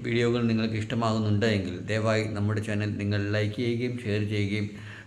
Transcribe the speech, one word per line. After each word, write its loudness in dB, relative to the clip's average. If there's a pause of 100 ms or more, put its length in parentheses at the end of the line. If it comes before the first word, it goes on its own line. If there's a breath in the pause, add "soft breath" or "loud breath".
വീഡിയോകൾ 2
നിങ്ങൾക്ക് 2
ഇഷ്ടമാകുന്നുണ്ട് 2
എങ്കിൽ 0
ദയവായി 0
നമ്മുടെ 0
ചാനൽ -2
നിങ്ങൾ 0
ലൈക്ക് 0
ചെയ്യുകയും -2
ഷെയർ 0
ചെയ്യുകയും 0 (380 loud breath)